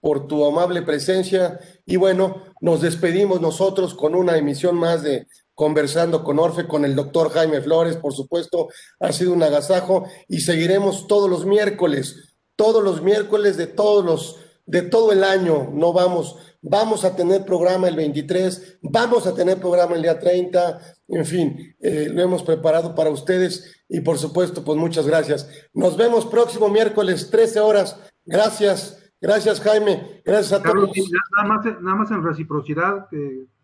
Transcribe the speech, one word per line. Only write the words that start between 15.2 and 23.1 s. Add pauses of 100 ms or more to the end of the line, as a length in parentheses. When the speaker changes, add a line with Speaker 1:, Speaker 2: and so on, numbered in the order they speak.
Speaker 1:
año.
No
vamos, (240)
vamos
a
tener
programa
el
veintitrés,
vamos
a
tener
programa
el
día
treinta, (280)
en
fin,
eh,
lo
hemos
preparado
para